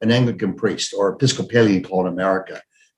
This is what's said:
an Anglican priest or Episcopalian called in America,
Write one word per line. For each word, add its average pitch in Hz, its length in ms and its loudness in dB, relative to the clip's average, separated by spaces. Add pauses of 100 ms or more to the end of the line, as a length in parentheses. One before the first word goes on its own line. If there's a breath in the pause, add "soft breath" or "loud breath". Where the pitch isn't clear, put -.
an 113 100 2
Anglican 107 420 0
priest - 420 -4
or 98 180 0
Episcopalian 107 680 2
called 92 240 -2
in 90 60 -4
America, 95 500 -4 (360)